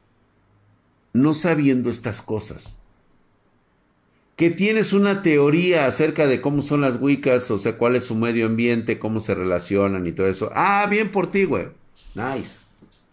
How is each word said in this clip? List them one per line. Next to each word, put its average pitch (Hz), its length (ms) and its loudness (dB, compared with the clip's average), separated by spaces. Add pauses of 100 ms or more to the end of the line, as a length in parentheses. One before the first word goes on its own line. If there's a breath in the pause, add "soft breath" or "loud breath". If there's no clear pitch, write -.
(1120)
no 143 220 2
sabiendo 143 560 2
estas 113 320 -8
cosas. - 560 -10 (1600)
Que 170 140 2
tienes 202 420 0
una 196 320 2
teoría 156 600 4
acerca 151 420 0
de 123 140 2
cómo 143 200 0
son 147 200 0
las 127 180 0
Wiccas, 135 520 0
o 104 60 0
sea, 107 200 -4
cuál 120 180 2
es 120 80 0
su 117 120 -6
medio 113 320 0
ambiente, 113 520 0
cómo 110 220 -4
se 101 120 -2
relacionan 92 720 0
y 82 40 -4
todo 92 160 0
eso. 95 260 -2
Ah, 202 360 2
bien 202 200 0
por 185 220 -4
ti, 196 140 2
güey. 107 220 -4 (480)
Nice. 120 440 -8 (540)